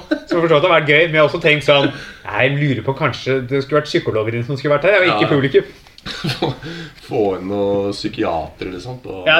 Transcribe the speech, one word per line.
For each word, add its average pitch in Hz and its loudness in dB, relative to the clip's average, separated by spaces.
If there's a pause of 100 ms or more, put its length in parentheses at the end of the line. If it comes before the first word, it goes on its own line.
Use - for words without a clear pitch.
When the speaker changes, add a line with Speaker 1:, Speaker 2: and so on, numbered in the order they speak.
Speaker 1:
som - -2
jeg 165 2
forstår 160 6
at 143 4
det 180 4
har 160 6
vært 147 -2
gøy, 151 6
men 160 0
jeg 156 4
har 147 6
også 170 -6
tenkt 151 2
sånn, 139 4 (320)
«Nei, 107 0
jeg 143 -2
lurer 139 0
på 135 -2
kanskje 131 -2
det 135 -2
skulle 151 0
vært - -8
psykologer 117 -2
som 143 -4
skulle 143 0
vært 160 0
her, 202 4
og 180 2
ikke - 2
Speaker 2:
Ja. - -
Speaker 1:
publikum.» 143 2 (360)
Speaker 2:
<laughs> - -8 (800)
Få 135 -2 (180)
inn 92 -6
noen 101 0
psykiater 92 -6
eller 90 -10
sånt, 123 -14
og 92 -10
Speaker 1:
Ja, 156 4